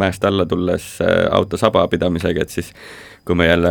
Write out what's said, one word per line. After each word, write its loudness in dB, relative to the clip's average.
mäest 0
alla 0
tulles, -2
äh, 2
auto 0
saba 2
pidamisega, -2
et -10
siis -6
kui 0
me 4
jälle 4